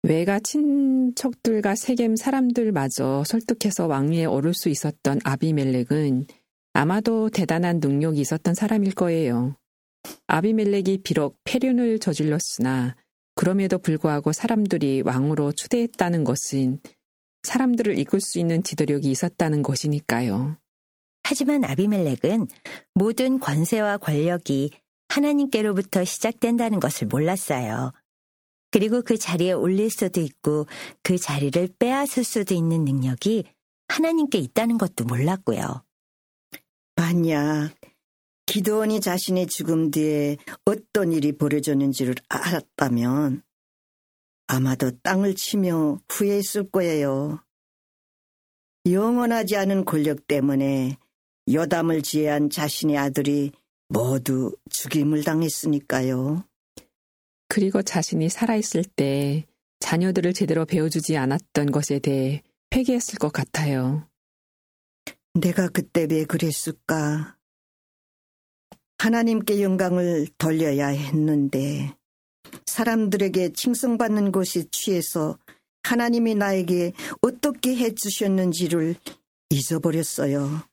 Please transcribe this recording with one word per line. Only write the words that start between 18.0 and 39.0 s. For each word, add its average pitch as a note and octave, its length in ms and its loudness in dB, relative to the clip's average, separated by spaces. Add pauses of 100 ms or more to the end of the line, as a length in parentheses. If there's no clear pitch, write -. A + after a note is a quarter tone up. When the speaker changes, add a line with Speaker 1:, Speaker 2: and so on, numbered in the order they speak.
Speaker 1:
수 - 180 -6
있는 E3+ 240 2
지도력이 C#3+ 480 0
있었다는 D#3 520 0
것이니까요. C3+ 960 -2 (680)
Speaker 2:
하지만 C#4 400 2
아비멜렉은 F#3 840 2 (480)
모든 B3+ 460 2
권세와 G3+ 580 0
권력이 D3+ 720 -2 (380)
하나님께로부터 A3 960 0
시작된다는 A3+ 760 0
것을 - 280 -2
몰랐어요. C3 840 -2 (800)
그리고 A3 320 0
그 A#3 140 0
자리에 F3 360 -2
올릴 F#3+ 380 0
수도 F#3 300 -2
있고 D3+ 460 -2 (360)
그 F3+ 140 0
자리를 C#3+ 520 0 (100)
빼앗을 C4 460 0
수도 G3+ 300 -2
있는 E3 300 2
능력이 C3+ 600 0 (440)
하나님께 D#4 500 2
있다는 A3+ 380 0
것도 F3+ 280 -2
몰랐고요. B2 800 -2 (1120)
Speaker 3:
만약 D#3 760 0 (760)
기드온이 G#3+ 540 0